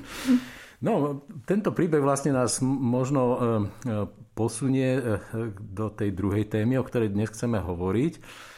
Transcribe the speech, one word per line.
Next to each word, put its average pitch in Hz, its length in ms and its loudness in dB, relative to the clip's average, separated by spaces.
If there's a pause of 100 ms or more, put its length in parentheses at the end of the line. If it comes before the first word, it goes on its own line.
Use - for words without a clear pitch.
(800)
No, 143 400 0 (240)
tento 190 320 0
príbeh 156 240 4
vlastne 139 320 2
nás 127 320 2
m-, 131 80 4
možno, 131 500 2
ehm, 123 180 2 (440)
ehm, 104 240 -2 (240)
posunie, 131 640 0
ehm, 120 240 0 (380)
do 104 340 -6
tej 101 240 -2
druhej 101 320 0
témy, 110 320 2
o 123 80 0
ktorej 113 240 0
dnes 104 180 0
chceme 117 300 -2
hovoriť. 95 640 0 (360)